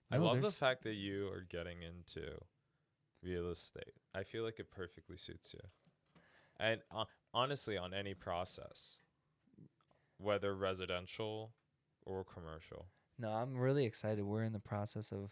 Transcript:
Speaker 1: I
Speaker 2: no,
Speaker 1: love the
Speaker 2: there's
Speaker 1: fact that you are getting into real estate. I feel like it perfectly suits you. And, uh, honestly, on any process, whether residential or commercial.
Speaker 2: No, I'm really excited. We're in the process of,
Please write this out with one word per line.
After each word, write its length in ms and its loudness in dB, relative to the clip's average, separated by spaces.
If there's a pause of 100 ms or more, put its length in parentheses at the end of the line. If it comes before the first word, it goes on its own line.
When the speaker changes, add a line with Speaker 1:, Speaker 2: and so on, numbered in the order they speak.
(100)
Speaker 1:
I 80 4
Speaker 2:
no, 60 8
Speaker 1:
love 120 8
the 60 4
Speaker 2:
there's 140 2
Speaker 1:
fact 280 4
that 100 0
you 340 0
are 200 -4
getting 340 -4
into 540 -8 (840)
real 280 0
estate. 440 -8 (180)
I 120 -2
feel 180 -4
like 160 -4
it 140 -10
perfectly 440 -8
suits 380 -8
you. 60 -12 (1000)
And, 220 4 (140)
uh, 100 0 (280)
honestly, 440 2
on 180 -2
any 200 -2
process, 840 -4 (1200)
whether 380 2
residential 960 -2 (520)
or 200 -2
commercial. 640 -10 (320)
Speaker 2:
No, 120 -2
I'm 260 0
really 280 6
excited. 400 2
We're 180 2
in 100 2
the 60 -2
process 540 -2
of, 200 -2